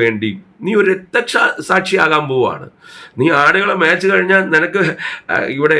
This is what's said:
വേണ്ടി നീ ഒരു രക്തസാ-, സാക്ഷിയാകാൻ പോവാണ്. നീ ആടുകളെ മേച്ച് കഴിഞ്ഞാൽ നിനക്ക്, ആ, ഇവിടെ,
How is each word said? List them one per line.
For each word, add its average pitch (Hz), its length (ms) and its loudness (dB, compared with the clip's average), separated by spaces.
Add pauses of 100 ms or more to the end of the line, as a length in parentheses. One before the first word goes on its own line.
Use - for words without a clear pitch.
വേണ്ടി 110 300 0 (320)
നീ 185 140 -4
ഒരു 202 140 2
രക്തസാ-, 233 600 -2 (140)
സാക്ഷിയാകാൻ 170 640 0
പോവാണ്. 95 340 0 (540)
നീ 131 80 2 (160)
ആടുകളെ 190 400 2
മേച്ച് 175 300 2
കഴിഞ്ഞാൽ 190 300 2 (120)
നിനക്ക്, 175 280 0 (500)
ആ, 87 40 0 (200)
ഇവിടെ, 151 240 2